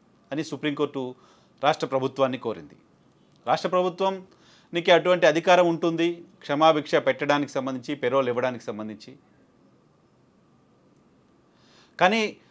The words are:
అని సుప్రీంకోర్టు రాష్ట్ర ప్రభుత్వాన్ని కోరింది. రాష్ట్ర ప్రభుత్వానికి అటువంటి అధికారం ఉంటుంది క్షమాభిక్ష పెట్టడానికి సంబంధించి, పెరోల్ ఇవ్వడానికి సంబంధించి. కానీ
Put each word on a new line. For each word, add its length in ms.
అని 120
సుప్రీంకోర్టు 720
రాష్ట్ర 220
ప్రభుత్వాన్ని 520
కోరింది. 380
రాష్ట్ర 220
ప్రభుత్వానికి 1200
అటువంటి 360
అధికారం 420
ఉంటుంది 560
క్షమాభిక్ష 540
పెట్టడానికి 580
సంబంధించి, 420
పెరోల్ 340
ఇవ్వడానికి 360
సంబంధించి. 520
కానీ 360